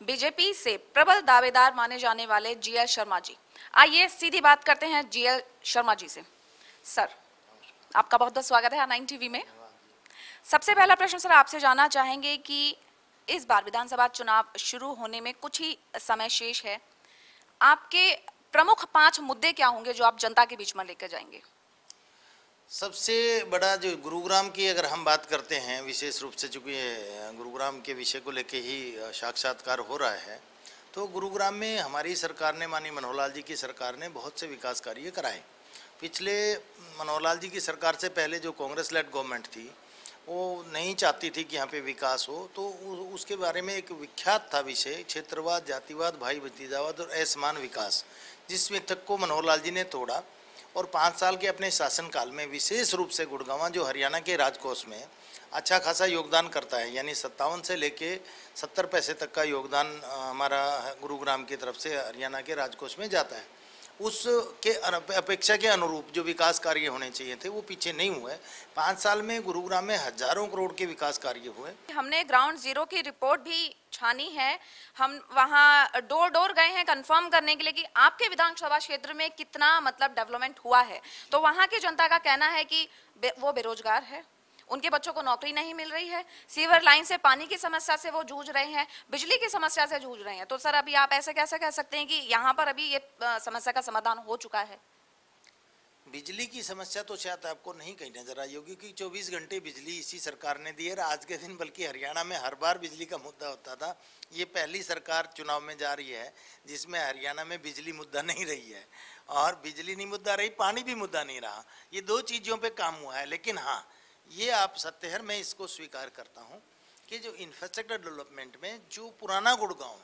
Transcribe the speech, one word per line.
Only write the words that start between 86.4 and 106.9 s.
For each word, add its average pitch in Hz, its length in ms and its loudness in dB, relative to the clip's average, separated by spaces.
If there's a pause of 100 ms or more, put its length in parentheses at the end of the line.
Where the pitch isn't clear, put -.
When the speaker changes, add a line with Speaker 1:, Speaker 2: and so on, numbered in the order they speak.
Speaker 1:
सीवर 330 320 6
लाइन 311 220 8
से 349 140 0
पानी 285 300 4
की 370 100 -6
समस्या 330 380 -2
से 320 140 -6
वो 320 140 -4
जूझ 285 260 -10
रहे 277 160 0
हैं, 302 220 -4 (240)
बिजली 320 260 0
की 453 120 0
समस्या 330 360 0
से 294 140 -4
जूझ 247 220 -12
रहे 202 140 -10
हैं। 185 100 -10
तो 262 120 -6
सर, 285 160 -2
अभी 285 200 0
आप 277 180 6
ऐसे 285 220 0
कैसे 302 240 0
कह 320 120 -2
सकते 294 280 -4
हैं 294 100 -4
कि 311 80 -2
यहाँ 254 380 2
पर 302 140 2
अभी 277 160 -4
ये, 285 140 -2
अ, 240 420 -4
समस्या 233 340 -4
का 254 80 0
समाधान 220 360 -2
हो 226 200 -8
चुका 214 220 -6
है? 202 180 -8 (1300)
Speaker 2:
बिजली 143 340 -10
की 240 180 -12
समस्या 190 400 -8
तो 202 120 -10
शायद 180 300 -8
आपको 165 280 -10
नहीं 165 220 -16
कहीं 147 220 -16
नजर 123 220 -14
आई 139 160 -12
होगी, 156 200 -14
क्योंकि 196 160 -20
चौबीस 185 400 -10
घंटे 175 280 -8
बिजली 156 400 -14
इसी 170 200 -12
सरकार 143 400 -8
ने 156 120 -12
दी 156 140 -10
है। 175 60 -6
और 190 80 -10
आज 151 260 -4
के 170 120 -8
दिन 180 200 -14
बल्कि 170 280 -10
हरियाणा 143 380 -6
में 175 140 -6
हर 135 180 -4
बार 165 220 0
बिजली 165 280 -10
का 165 120 -10
मुद्दा 147 300 -12
होता 131 280 -12
था, 156 260 -10 (320)
ये 175 120 -6
पहली 175 380 -6
सरकार 165 540 -4
चुनाव 147 240 -4
में 151 160 -14
जा 143 160 -4
रही 143 160 -12
है 123 240 -12 (340)
जिसमें 156 320 -8